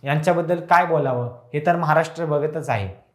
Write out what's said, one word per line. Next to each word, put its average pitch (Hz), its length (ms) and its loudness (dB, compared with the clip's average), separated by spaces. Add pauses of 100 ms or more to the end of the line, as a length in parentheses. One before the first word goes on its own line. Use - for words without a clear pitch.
यांच्याबद्दल 160 560 0 (100)
काय 175 160 6
बोलावं 135 440 0 (240)
हे 147 120 -2
तर - 100 4
महाराष्ट्र 160 500 0
बघतच 151 440 -2
आहे 104 200 -2 (260)